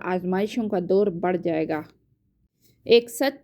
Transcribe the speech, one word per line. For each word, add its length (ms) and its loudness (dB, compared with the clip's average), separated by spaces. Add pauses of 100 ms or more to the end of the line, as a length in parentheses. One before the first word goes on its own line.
آزمائشوں 680 -2
کا 100 -2 (100)
دور 180 4
بڑھ 380 0
جائے 240 0
گا۔ 140 -4 (1000)
ایک 260 4
سچ 340 -2